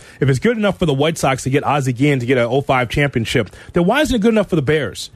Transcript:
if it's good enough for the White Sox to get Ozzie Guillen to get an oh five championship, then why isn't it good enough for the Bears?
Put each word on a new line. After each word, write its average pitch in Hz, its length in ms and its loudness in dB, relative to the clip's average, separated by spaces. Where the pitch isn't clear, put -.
if 139 80 2
it's 131 100 2
good 226 200 0
enough 202 200 0
for 190 60 -2
the 151 80 0
White 147 240 0
Sox 135 280 -2
to 131 60 -4
get 139 140 0
Ozzie 131 300 0
Guillen 139 260 0
to 117 60 -6
get 131 100 2
an 120 80 2
oh 123 160 0
five 131 300 0
championship, 127 580 -2
then 175 140 2
why 262 160 2
isn't 262 120 0
it 233 60 0
good 220 140 4
enough 208 160 0
for 175 60 0
the 156 40 2
Bears? 143 560 -2